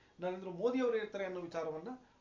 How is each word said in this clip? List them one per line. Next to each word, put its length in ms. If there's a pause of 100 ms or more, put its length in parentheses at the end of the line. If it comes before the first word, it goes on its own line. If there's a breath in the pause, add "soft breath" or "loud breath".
(200 soft breath)
ನರೇಂದ್ರ 300
ಮೋದಿ 320
ಅವರೇ 160
ಇರ್ತಾರೆ 280
ಅನ್ನೋ 140
ವಿಚಾರವನ್ನ 500 (320 soft breath)